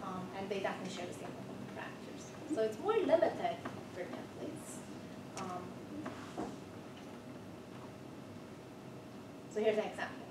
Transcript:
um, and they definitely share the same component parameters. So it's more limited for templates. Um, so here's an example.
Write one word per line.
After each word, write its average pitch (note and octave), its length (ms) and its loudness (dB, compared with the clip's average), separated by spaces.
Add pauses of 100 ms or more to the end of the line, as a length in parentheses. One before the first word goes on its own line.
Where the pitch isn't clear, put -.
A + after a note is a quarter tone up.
um, F#3 240 -2 (100)
and G3 120 0
they G3 100 4
definitely F#3+ 340 2
share F3+ 120 -2
the - 80 -4
same - 240 -4
component - 380 -6
parameters. - 800 -4
So A3 80 6
it's G#3+ 160 4
more G#4 140 4
limited D4+ 640 8 (360)
for F3+ 80 -4
templates. - 1400 -6
Um, - 220 -2 (4000)
so G#3+ 80 2
here's A3 160 10
an G#3 80 4
example. - 460 -2